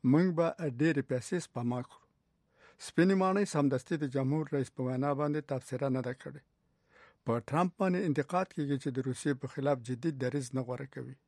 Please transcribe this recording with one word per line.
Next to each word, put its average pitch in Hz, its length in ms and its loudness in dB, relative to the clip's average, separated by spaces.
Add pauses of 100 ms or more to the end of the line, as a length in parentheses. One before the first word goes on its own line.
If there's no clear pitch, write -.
(120)
موږ 170 160 6 (100)
به 165 100 4 (320)
ډېرې 143 320 2
پیسې 135 340 -4
سپما 120 420 -4
کړو. - 140 -20 (840)
سپینې 185 360 4
ماڼۍ 190 320 2
سمدستي 143 440 2
د 147 80 -2 (120)
جمهور 143 280 2 (120)
رئیس 131 180 -2
په 131 80 -6
وینا 131 300 0
باندې 147 360 -2
تبصره 135 460 -2
نه 131 60 0
ده 123 200 -4
کړې. 143 200 -14 (840)
په 117 80 2 (140)
ټرمپ 175 320 2
باندې 185 300 2
انتقاد 151 440 0
کیږي 143 300 -2
چې 151 80 -2
د 123 60 -4 (100)
روسیې 135 340 -2
په 135 140 -8
خلاف 139 220 0 (120)
جدي 127 220 -2 (100)
دریځ 127 260 -4 (120)
نه - 100 -2
غوره 123 240 -8
کوي. 127 240 -12 (100)